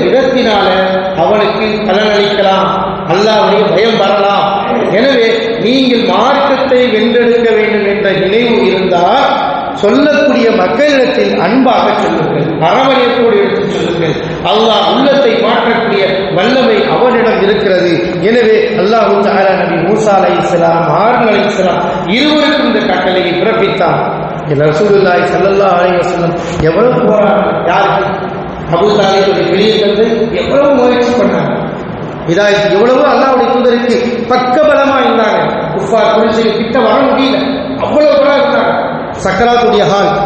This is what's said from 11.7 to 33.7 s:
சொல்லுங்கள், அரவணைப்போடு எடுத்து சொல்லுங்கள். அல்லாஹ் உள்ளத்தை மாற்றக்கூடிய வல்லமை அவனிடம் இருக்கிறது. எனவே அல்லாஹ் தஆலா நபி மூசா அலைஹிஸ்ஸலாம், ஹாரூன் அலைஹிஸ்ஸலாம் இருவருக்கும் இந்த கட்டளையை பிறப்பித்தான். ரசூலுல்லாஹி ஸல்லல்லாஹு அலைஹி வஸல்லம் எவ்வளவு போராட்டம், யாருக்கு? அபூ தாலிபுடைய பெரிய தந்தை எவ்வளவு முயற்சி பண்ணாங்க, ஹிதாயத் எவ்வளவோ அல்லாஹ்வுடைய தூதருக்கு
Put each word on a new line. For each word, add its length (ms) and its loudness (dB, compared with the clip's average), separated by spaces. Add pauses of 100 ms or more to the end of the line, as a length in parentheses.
சொல்லுங்கள், 420 -2 (220)
அரவணைப்போடு 760 2
எடுத்து 240 -2 (100)
சொல்லுங்கள். 400 -2 (360)
அல்லாஹ் 420 2
உள்ளத்தை 400 2 (100)
மாற்றக்கூடிய 640 0 (320)
வல்லமை 400 2 (180)
அவனிடம் 500 0
இருக்கிறது. 460 0 (380)
எனவே 280 2 (260)
அல்லாஹ் 280 2 (160)
தஆலா 320 2
நபி 180 -2 (120)
மூசா 320 0
அலைஹிஸ்ஸலாம், 600 0 (120)
ஹாரூன் 380 0
அலைஹிஸ்ஸலாம் 520 -2 (340)
இருவருக்கும் 540 0
இந்த 100 0 (120)
கட்டளையை 480 -2
பிறப்பித்தான். 600 0 (640)
ரசூலுல்லாஹி 680 2
ஸல்லல்லாஹு 460 2
அலைஹி 200 2
வஸல்லம் 340 -2 (340)
எவ்வளவு 420 2
போராட்டம், 500 0 (120)
யாருக்கு? 340 0 (720)
அபூ 120 2 (120)
தாலிபுடைய 520 0
பெரிய 180 2 (120)
தந்தை 260 0 (320)
எவ்வளவு 400 2
முயற்சி 400 2
பண்ணாங்க, 320 0 (800)
ஹிதாயத் 460 2
எவ்வளவோ 360 4
அல்லாஹ்வுடைய 400 2
தூதருக்கு 440 0 (360)